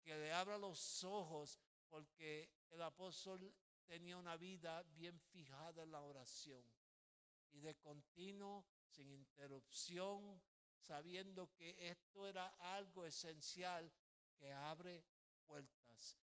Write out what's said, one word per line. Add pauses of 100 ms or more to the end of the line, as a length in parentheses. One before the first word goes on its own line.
que
le
abra
los
ojos, (280)
porque (180)
el
apóstol (320)
tenía
una
vida
bien (120)
fijada
en
la
oración (880)
y
de
continuo, (220)
sin
interrupción, (360)
sabiendo
que
esto
era (120)
algo
esencial (460)
que
abre (420)
puertas. (120)